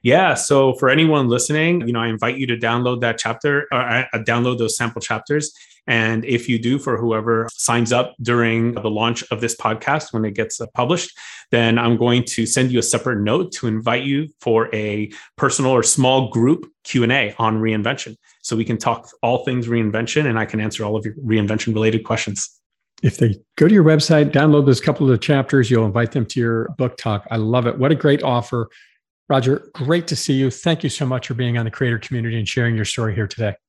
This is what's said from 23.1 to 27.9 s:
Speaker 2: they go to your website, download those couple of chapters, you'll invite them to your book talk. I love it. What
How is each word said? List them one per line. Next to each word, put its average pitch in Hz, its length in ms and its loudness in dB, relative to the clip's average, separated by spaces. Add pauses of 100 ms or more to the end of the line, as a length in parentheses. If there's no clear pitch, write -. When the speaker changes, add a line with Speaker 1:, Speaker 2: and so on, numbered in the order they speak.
Speaker 2:
they 117 180 2 (200)
go 156 120 6
to 214 60 6
your 180 100 8
website, 151 480 4
download 147 340 6
those 127 140 4
couple 139 280 0
of 120 120 4
chapters, 135 500 2
you'll 113 160 4
invite 113 240 0
them 117 160 -2
to - 140 -6
your 113 360 -2
book 127 200 -2
talk. 104 340 -4
I 113 60 -4
love 113 320 0
it. 120 100 -4
What 139 140 2